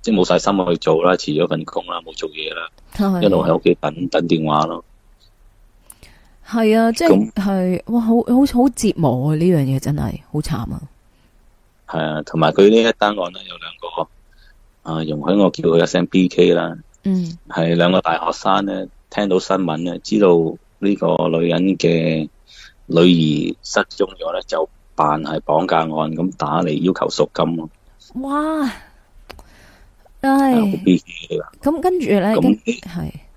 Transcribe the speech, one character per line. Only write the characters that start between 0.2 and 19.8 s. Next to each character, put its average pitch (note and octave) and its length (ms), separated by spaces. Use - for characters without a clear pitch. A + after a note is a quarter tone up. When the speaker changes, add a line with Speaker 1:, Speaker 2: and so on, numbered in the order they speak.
Speaker 1:
晒 F2 140
心 F#2+ 260
去 F2 120
做 D#2+ 260
啦， F2+ 140
辭 - 160
咗 E2 140
份 E2 180
工 - 220
啦， F2 140
冇 E2 140
做 D#2+ 140
嘢 D#2 260
啦， E2 140
Speaker 2:
係。 F#3+ 300
Speaker 1:
一 G#2 40
路 F2 160
喺 E2 120
屋 D#2+ 60
企 F2 180
等， D#2+ 280
等 E2+ 200
電 D#2+ 200
話 D#2 180
咯。 E2+ 180
Speaker 2:
係 A3 320
啊， A3+ 120
即 A#3 120
係， E4+ 60
Speaker 1:
咁 G#3 240
Speaker 2:
係， F#3 480
哇， A#3+ 100
好， A3+ 140
好， A#3+ 480
好 C#4 60
折 A3 260
磨 C#3 340
啊， D#3 60
呢 D#3+ 100
樣 F3 140
嘢 C3+ 200
真 C#3+ 160
係， - 240
好 D3+ 80
慘 D3+ 160
啊。 - 80
Speaker 1:
係 E2 120
啊， D#2 240
同 - 160
埋 D#2 120
佢 G2 200
呢 A2+ 60
一 A#2 200
單 G#2 120
案 G#2 80
呢， F#2 160
有 F2+ 100
兩 E2 220
個， E2 300
啊， D#2+ 220
容 D#2 160
許 F#2+ 60
我 G2 160
叫 E2 180
佢 E2+ 140
一 - 20
聲 F2 220
B F#2 200
K F2 260
啦。 E2 220
Speaker 2:
嗯。 F3 340
Speaker 1:
係 E2+ 260
兩 E2+ 160
個 F#2 100
大 E2 240
學 E2+ 60
生 G2 340
呢， F#2+ 220
聽 G#2 180
到 F#2 80
新 F#2+ 200
聞 E2 260